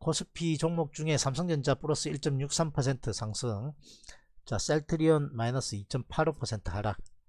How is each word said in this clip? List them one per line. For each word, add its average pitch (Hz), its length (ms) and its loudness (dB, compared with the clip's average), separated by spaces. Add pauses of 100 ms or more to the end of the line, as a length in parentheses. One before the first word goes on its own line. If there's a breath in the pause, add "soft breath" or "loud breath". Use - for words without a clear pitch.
코스피 160 580 0
종목 165 360 0
중에 156 220 0
삼성전자 143 580 2
플러스 151 340 0
일점육삼 147 640 0
퍼센트 127 400 0
상승, 110 600 -4 (720 loud breath)
자, 110 140 -2
셀트리온 156 800 4
마이너스 117 400 0
이점팔오 135 560 0
퍼센트 110 380 -6
하락. 104 280 -2 (300)